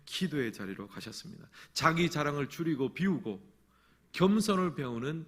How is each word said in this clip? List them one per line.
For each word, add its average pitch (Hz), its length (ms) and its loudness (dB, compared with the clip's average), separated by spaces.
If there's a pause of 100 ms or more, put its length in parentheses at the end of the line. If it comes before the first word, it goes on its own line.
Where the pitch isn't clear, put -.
기도의 143 480 -2
자리로 98 360 -8
가셨습니다. - 600 -14 (240)
자기 165 380 4
자랑을 143 380 0
줄이고 139 440 -2
비우고 117 480 0 (720)
겸손을 190 600 4
배우는 135 540 -4